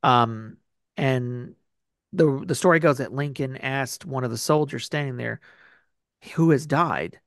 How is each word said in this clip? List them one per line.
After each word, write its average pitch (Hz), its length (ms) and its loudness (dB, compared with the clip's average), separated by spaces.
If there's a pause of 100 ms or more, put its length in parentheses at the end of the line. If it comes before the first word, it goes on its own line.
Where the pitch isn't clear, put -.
Um, 113 540 2 (380)
and 123 600 -2 (560)
the, 151 340 2
the 160 80 -2
story 170 240 4
goes 151 200 4
that 131 140 -6
Lincoln 135 440 -6
asked 135 480 -6
one 135 180 -6
of 120 80 -2
the 113 80 -6
soldiers 147 460 0
standing 143 320 -6
there, 117 240 -8 (960)
"Who 165 160 4
has 151 160 4
died?" 139 600 -2